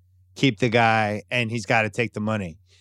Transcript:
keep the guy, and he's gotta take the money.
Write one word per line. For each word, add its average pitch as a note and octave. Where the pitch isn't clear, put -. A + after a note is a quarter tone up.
keep C3
the B2
guy, A2
and A#2+
he's A#2
gotta A2+
take A2+
the -
money. G#2